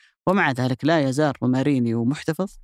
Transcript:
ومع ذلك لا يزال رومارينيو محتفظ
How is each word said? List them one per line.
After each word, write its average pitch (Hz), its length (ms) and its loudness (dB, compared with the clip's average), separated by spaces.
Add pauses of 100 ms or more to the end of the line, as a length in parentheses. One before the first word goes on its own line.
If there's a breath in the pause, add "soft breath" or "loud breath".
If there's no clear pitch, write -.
(280 soft breath)
ومع 175 240 2
ذلك 127 340 -2
لا 151 240 2
يزال 139 240 0 (100)
رومارينيو 127 600 0
محتفظ 156 460 -4 (120)